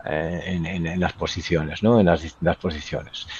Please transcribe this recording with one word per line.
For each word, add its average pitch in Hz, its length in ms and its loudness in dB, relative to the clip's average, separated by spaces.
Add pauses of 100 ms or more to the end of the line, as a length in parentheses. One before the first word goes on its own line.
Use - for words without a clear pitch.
eh, 80 400 -4
en, 90 200 -2
en, 85 220 -4
en 87 140 -4
las 85 100 0
posiciones, 78 720 -2
¿no? 117 160 8
En 101 60 6
las 82 160 6
distintas 82 340 -2
posiciones. - 720 -6 (120)